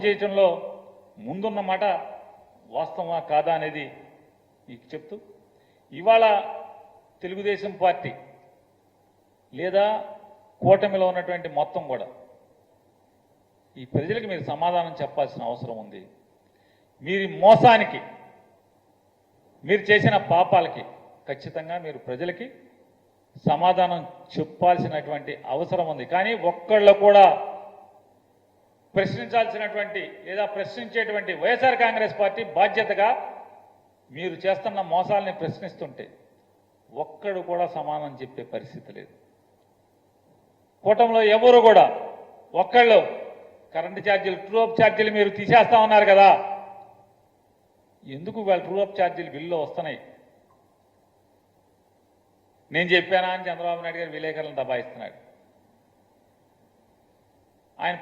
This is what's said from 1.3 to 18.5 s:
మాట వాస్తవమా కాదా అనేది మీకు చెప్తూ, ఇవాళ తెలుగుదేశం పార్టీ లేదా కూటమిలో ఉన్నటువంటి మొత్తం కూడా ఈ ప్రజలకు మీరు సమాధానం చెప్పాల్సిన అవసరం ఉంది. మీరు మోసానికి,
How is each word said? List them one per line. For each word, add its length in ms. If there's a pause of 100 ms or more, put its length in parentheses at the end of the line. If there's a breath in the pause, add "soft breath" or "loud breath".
మాట 140 (920)
వాస్తవమా 440 (120)
కాదా 280
అనేది 260 (840)
మీకు 240
చెప్తూ, 240 (760)
ఇవాళ 340 (1000)
తెలుగుదేశం 480 (100)
పార్టీ 300 (1400)
లేదా 320 (760)
కూటమిలో 500
ఉన్నటువంటి 460
మొత్తం 340
కూడా 160 (1700)
ఈ 160
ప్రజలకు 380
మీరు 200
సమాధానం 500
చెప్పాల్సిన 480
అవసరం 340
ఉంది. 180 (1040)
మీరు 200 (180)
మోసానికి, 560 (1600)